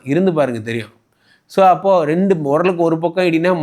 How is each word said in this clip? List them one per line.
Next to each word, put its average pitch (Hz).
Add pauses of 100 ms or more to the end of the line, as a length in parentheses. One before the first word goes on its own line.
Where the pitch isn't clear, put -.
இருந்து 170
பாருங்க, 127
தெரியும். 110 (520)
So, 190
அப்போ 180 (140)
ரெண்டு, 180
உரலுக்கு 170
ஒரு 160
பக்கம் 170
இடினா 170 (120)